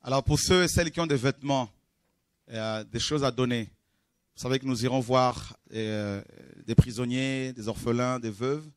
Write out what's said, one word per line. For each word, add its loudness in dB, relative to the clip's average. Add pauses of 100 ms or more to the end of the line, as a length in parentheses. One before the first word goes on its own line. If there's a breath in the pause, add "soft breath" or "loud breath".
Alors, 0
pour 4
ceux 4
et 2
celles 2
qui -8
ont 0
des 2
vêtements, -2 (800)
euh, -6
des -8
choses 0
à 2
donner, 0 (640)
vous -16
savez 0
que -4
nous 0
irons 2
voir, 2 (160)
euh, -4 (460)
des 0
prisonniers, 2
des -8
orphelins, 0
des -6
veuves. -4